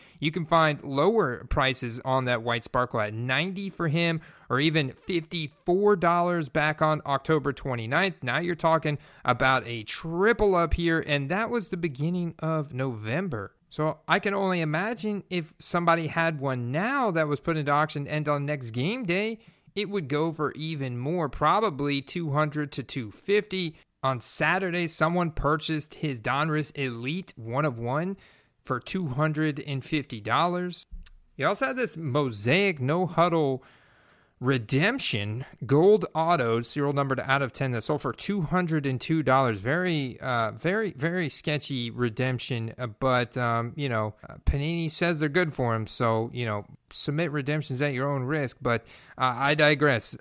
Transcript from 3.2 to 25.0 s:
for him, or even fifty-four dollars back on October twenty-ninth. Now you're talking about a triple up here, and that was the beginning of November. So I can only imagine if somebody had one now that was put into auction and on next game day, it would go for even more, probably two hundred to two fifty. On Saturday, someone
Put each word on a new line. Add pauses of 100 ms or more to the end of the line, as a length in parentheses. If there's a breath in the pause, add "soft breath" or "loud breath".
for
him, (260 loud breath)
or
even
fifty-four
dollars
back
on
October
twenty-ninth.
Now
you're
talking (260 loud breath)
about
a
triple
up
here,
and
that
was
the
beginning
of
November. (180)
So (100)
I
can
only
imagine
if
somebody
had
one
now
that
was
put
into
auction
and
on
next
game
day, (380 soft breath)
it
would
go
for
even
more,
probably
two
hundred
to
two
fifty. (260 loud breath)
On
Saturday,
someone